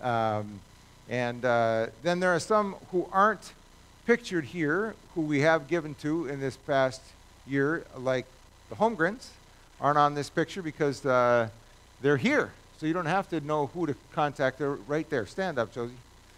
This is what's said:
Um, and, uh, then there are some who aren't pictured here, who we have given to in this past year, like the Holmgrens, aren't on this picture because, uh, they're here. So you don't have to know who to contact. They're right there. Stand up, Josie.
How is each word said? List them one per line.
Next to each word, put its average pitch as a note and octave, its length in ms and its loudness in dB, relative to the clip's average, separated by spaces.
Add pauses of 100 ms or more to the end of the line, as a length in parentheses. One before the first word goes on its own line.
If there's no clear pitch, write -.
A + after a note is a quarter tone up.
Um, G#2+ 560 -2 (520)
and, A#2+ 340 -4
uh, A2+ 440 2 (140)
then F3 160 0
there F3+ 160 2
are D#3+ 60 2
some G#3 360 0 (160)
who F3+ 200 0
aren't G3 400 2 (540)
pictured F#3 400 0
here, F3 480 -2 (200)
who E3+ 60 -2
we D3+ 200 2
have D#3 280 4
given D3+ 280 -2
to D3+ 320 -4
in C#3 120 -8
this C3+ 160 -4
past C3+ 460 0 (440)
year, C#3 380 0 (140)
like B2+ 260 -2 (460)
the A2 60 -12
Holmgrens, G3+ 520 0 (540)
aren't D3 160 4
on D3 160 4
this C#3+ 160 -4
picture E3+ 320 -2
because, D3 420 -2
uh, A#2+ 460 4 (500)
they're C#3 160 4
here. C3+ 360 2 (260)
So D#3 80 -6
you D#3+ 80 0
don't F3+ 100 -2
have F#3 240 0
to E3 120 -2
know D3 260 0
who E3+ 200 -6
to C#3+ 80 -2 (180)
contact. C#3+ 460 0
They're C#3+ 120 -2
right C#3+ 400 -4
there. A#2 160 -2
Stand F3+ 320 -4
up, A2 160 -2
Josie. A#2+ 180 -8 (460)